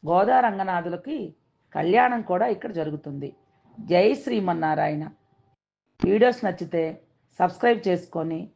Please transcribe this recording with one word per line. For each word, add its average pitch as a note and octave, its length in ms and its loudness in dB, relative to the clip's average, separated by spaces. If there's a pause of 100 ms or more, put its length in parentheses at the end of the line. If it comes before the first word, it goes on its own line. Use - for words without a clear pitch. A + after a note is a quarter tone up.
గోదా F#3+ 340 4 (100)
రంగనాథులకి F#3+ 680 -4 (580)
కళ్యాణం A#3 460 2 (100)
కూడా F#3 240 2
ఇక్కడ A3+ 240 -10
జరుగుతుంది. D3 500 -8 (640)
జై F3+ 160 6 (160)
శ్రీమన్నారాయణ. D#3+ 800 -2 (960)
వీడియోస్ A3 460 4
నచ్చితే F3 380 -4 (540)
సబ్స్క్రైబ్ G#3 500 2
చేసుకొని E3+ 520 -4 (160)